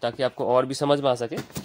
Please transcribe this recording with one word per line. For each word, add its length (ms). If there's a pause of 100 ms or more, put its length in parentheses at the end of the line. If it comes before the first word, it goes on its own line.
ताकि 220
आपको 220
और 200
भी 80
समझ 280
में 80
आ 60
सके। 200 (300)